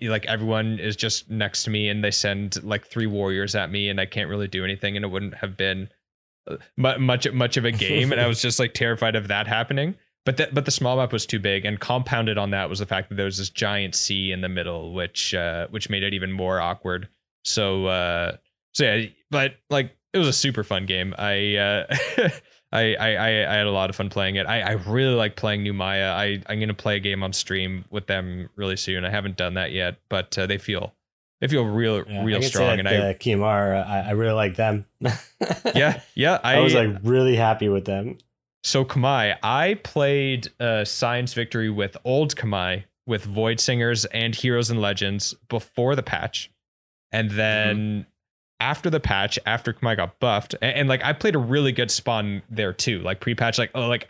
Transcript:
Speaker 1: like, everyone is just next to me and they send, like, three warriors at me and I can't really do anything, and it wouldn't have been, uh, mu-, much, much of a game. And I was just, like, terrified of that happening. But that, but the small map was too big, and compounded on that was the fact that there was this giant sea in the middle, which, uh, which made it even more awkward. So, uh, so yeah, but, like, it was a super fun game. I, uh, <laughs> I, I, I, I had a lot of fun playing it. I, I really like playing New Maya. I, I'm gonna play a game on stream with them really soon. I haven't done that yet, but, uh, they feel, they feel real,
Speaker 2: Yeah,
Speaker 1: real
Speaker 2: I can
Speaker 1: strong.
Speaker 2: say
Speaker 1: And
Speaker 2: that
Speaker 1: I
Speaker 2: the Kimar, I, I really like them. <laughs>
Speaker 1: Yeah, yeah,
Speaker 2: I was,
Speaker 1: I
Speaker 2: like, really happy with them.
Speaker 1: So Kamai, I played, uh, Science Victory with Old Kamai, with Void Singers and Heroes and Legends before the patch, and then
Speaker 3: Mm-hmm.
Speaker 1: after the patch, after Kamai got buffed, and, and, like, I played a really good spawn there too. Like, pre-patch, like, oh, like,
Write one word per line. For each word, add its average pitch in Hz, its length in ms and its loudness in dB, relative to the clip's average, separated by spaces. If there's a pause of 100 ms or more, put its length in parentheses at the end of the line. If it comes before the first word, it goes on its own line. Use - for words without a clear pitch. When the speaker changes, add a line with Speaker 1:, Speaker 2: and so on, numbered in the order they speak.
Speaker 1:
like, 107 180 -2
everyone 110 520 -2
is 104 180 -4
just - 340 -4
next 104 340 -2
to 117 60 -4
me 107 180 0
and 104 160 0
they 104 60 2
send, 101 520 -2
like, 104 240 -4
three 113 200 -4
warriors 98 500 -2
at 90 140 -2
me 101 180 -2
and 98 120 -2
I 95 60 0
can't 95 220 -4
really 101 200 -4
do 92 160 -4
anything, 98 320 -4
and 104 80 -4
it 101 40 -4
wouldn't 95 260 -6
have 98 220 -8
been, 95 320 -2 (600)
uh, - 60 -6 (200)
mu-, 131 220 2
much, 127 340 2
much 123 240 0
of 120 80 0
a 120 80 2
game. 104 400 2
And 120 80 2
I 120 60 4
was 117 160 0
just, 120 160 2
like, 120 160 0
terrified 113 420 0
of 101 120 -2
that 101 180 0
happening. 139 480 -2 (320)
But 131 120 2
that, 151 140 0
but 139 140 0
the 143 60 -2
small 127 260 0
map 123 140 0
was 113 140 -2
too 113 120 -4
big, 98 260 0
and 104 160 -2
compounded 117 580 0
on 101 120 -2
that 98 180 -2
was 95 120 -6
the 104 60 -4
fact 95 220 -2
that 104 60 -10
there 98 120 0
was 95 120 -4
this 98 120 -6
giant 101 440 -2
sea 95 380 -2
in 92 100 -4
the 92 60 -4
middle, 85 440 -6
which, 90 420 -4
uh, 85 340 -2
which 107 200 -8
made 98 140 0
it 98 100 -2
even 95 200 -4
more 92 280 -2
awkward. 90 480 -4 (360)
So, 95 420 0
uh, 87 500 0 (380)
so 147 100 0
yeah, 110 240 2 (220)
but, 135 240 0 (160)
like, 135 260 0 (160)
it 196 60 2
was 165 100 4
a 131 60 2
super 123 280 0
fun 98 240 -2
game. 92 320 -2
I, 101 380 0
uh, 101 400 2 (220)
<laughs> 220 100 4 (420)
I, 110 260 2
I, 110 180 0
I, 104 140 0 (220)
I 101 60 0
had 104 100 2
a 104 40 0
lot 95 180 0
of 92 80 -6
fun 98 140 -4
playing 98 260 -2
it. 95 100 0
I, 113 140 0
I 98 120 -2
really 110 420 2
like 110 220 0
playing 104 260 0
New 101 100 -2
Maya. 98 400 0
I, 101 340 -2
I'm 107 140 -4
gonna 107 140 -2
play 104 220 -2
a 101 40 -2
game 98 220 -2
on 95 100 -4
stream 92 580 -4
with 104 160 -6
them 90 500 -4
really 95 200 -2
soon. 92 300 -4
I 92 40 -2
haven't 101 280 -4
done 90 160 -2
that 90 180 -2
yet, 90 240 -2 (140)
but, 92 280 -4
uh, 95 80 0
they 98 120 -2
feel, - 360 -6 (460)
they 123 80 0
feel 135 160 2
real, 110 420 0
Speaker 2:
Yeah, 101 180 -4
Speaker 1:
real 110 120 2
Speaker 2:
I 120 40 2
can 135 100 2
Speaker 1:
strong. 101 240 4
Speaker 2:
say 95 60 2
Speaker 1:
And 95 60 0
Speaker 2:
that 101 160 4
Speaker 1:
I 101 60 2
Speaker 2:
the 95 100 0
Kimar, 101 680 2
I, 101 220 0
I - 20 -6
really 110 240 2
like 104 220 0
them. 107 280 2 (160)
<laughs> 117 80 0 (680)
Speaker 1:
Yeah, 147 260 4 (140)
yeah, 151 280 4
Speaker 2:
I 131 180 6
was, 156 140 6
Speaker 1:
I 117 120 6
Speaker 2:
like, 101 180 -2
really 127 320 6
happy 110 320 4
with 98 160 2
them. 101 340 -4 (460)
Speaker 1:
So 135 200 2
Kamai, 127 580 2
I 143 320 2 (100)
played, 139 640 0 (120)
uh, 113 240 2
Science 123 500 -2
Victory 113 360 -2
with 101 340 -2
Old 139 320 2
Kamai, 95 480 -2 (220)
with 110 180 -2
Void 110 360 0
Singers 120 460 2
and 113 280 -2
Heroes 120 360 2
and 117 100 0
Legends 101 540 0 (140)
before 120 480 0
the 131 60 -2
patch, - 480 -6 (600)
and 110 180 0
then 107 460 2
Speaker 3:
Mm-hmm. 107 240 -2 (600)
Speaker 1:
after 147 300 0
the 156 100 2
patch, 98 460 0
after 113 260 0
Kamai 113 240 2
got 92 240 -2
buffed, 110 400 2
and, 120 160 0
and, 139 120 2
like, 127 160 2
I 143 80 2
played 185 240 2
a - 20 2
really 135 340 4
good 120 180 0
spawn 104 600 0
there 107 220 0
too. 101 280 -2
Like, 90 200 -4
pre-patch, 117 380 0
like, 117 160 0
oh, 127 120 -2
like, 120 240 0